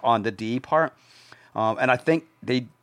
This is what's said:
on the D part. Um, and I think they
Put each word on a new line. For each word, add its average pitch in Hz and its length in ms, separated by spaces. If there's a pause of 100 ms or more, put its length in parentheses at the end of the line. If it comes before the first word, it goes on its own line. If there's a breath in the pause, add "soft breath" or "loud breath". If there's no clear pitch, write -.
on 113 180
the 113 80
D 110 300
part. 160 320 (640 soft breath)
Um, 110 240
and 131 100
I 123 60
think 160 280 (160)
they 127 260 (160)